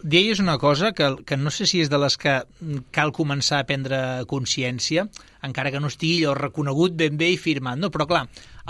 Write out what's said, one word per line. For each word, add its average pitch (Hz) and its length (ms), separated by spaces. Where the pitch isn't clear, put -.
deies 185 360
una 165 220
cosa 147 340
que, 143 140
que 143 100
no 143 160
sé 202 160
si 175 140
és 147 100
de 147 80
les 143 220
que 139 160
cal 151 160
començar 143 480
a 135 80
prendre 135 320
consciència, 135 800
encara 135 300
que 143 80
no 147 100
estigui 165 300
allò 139 160
reconegut 147 580
ben 151 220
bé 170 160
i - 80
firmat, 135 400
no? 190 100
Però, 151 160
clar, 156 200